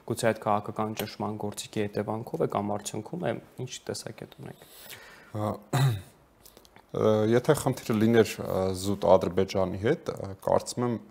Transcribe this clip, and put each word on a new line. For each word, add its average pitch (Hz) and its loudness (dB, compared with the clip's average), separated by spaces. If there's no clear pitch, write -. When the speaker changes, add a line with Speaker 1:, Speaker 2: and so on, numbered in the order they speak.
Speaker 1:
գուցե 113 0
այդ 107 -2
քաղաքական 107 -2
ճնշման 107 -4
գործիքի 104 -4
հետևանքով 110 -4
է - 0
կամ 104 -2
արդյունքում 110 -6
է, 117 0
ինչ 127 -10
տեսակետ - -10
ունեք։ - -16
Speaker 2:
Ա, 107 -4
<clears throat> 131 4
ը, 107 4
եթե 127 4
խնդիրը 123 0
լիներ, 110 6
ա, 92 -2
զուտ 95 -2
Ադրբեջանի 92 4
հետ, 143 -2
ա, - -8
կարծում - 0
եմ 117 -2